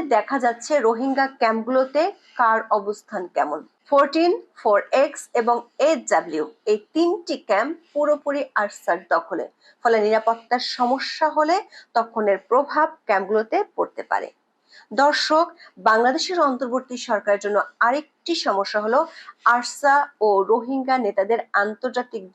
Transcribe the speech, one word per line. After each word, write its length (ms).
দেখা 260
যাচ্ছে 400
রোহিঙ্গা 460
ক্যাম্পগুলোতে 600
কার 200
অবস্থান 460
কেমন। 240
ফোরটিন, 440
ফোর 200
এক্স 180
এবং 220
এইচডাব্লিউ 580
এই 80
তিনটি 420
ক্যাম্প 240
পুরোপুরি 480
আরসার 380
দখলে, 320
ফলে 240
নিরাপত্তার 580
সমস্যা 500
হলে 200
তখন 380
এর 80
প্রভাব 380
ক্যাম্পগুলোতে 500
পড়তে 360
পারে। 180
দর্শক, 540
বাংলাদেশের 480
অন্তর্বর্তী 460
সরকারের 380
জন্য 120
আরেকটি 460
সমস্যা 400
হলো, 140
আরসা 400
ও 40
রোহিঙ্গা 440
নেতাদের 340
আন্তর্জাতিক 600